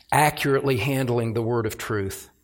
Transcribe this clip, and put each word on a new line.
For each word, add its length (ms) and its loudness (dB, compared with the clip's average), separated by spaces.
accurately 680 2
handling 560 0
the 100 -2
word 240 0
of 100 -6
truth. 540 -6